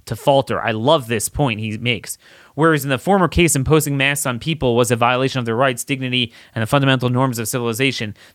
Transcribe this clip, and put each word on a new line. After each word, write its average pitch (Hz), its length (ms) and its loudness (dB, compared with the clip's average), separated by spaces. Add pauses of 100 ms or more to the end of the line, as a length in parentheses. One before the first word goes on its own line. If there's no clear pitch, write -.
to 113 100 -8
falter. 135 440 2
I 113 120 0
love 120 340 2
this 113 220 -2
point 120 320 -2
he 107 180 -6
makes. 117 400 -4 (380)
Whereas 151 260 4
in 139 80 -4
the 127 80 0
former 185 300 2
case, 170 260 2
imposing 143 420 2
masks 139 300 0
on 120 140 -4
people 135 340 -2
was 120 160 2
a 120 60 2
violation 127 420 0
of 120 60 -2
their 113 100 -2
rights, 127 300 0
dignity, 127 480 -4 (240)
and 113 60 -2
the 107 40 -2
fundamental 131 420 2
norms 123 300 0
of 110 80 -4
civilization, 117 680 -2 (180)